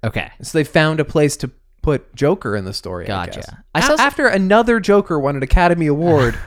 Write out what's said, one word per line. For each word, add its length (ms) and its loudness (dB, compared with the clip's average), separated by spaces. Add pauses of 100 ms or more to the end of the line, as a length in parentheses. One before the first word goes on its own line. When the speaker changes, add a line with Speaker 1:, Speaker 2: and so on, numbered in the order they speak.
Speaker 1:
Okay. 280 -6 (100)
Speaker 2:
So 160 -4
they 60 2
found 380 0
a 40 0
place 320 0
to 140 -8 (300)
put 340 -4
Joker 400 -2
in 100 -4
the 80 -8
story, 320 -10
I 20 -10 (180)
Speaker 1:
Gotcha. 160 -12
Speaker 2:
guess. 120 -16 (220)
Speaker 1:
I 40 0
Speaker 2:
A-, 40 2
Speaker 1:
saw 100 0
s- 60 -4
Speaker 2:
after 280 0
another 520 2
Joker 400 2
won 160 -2
an 80 -4
Academy 440 2
Speaker 1:
<laughs> 80 2
Speaker 2:
Award 500 2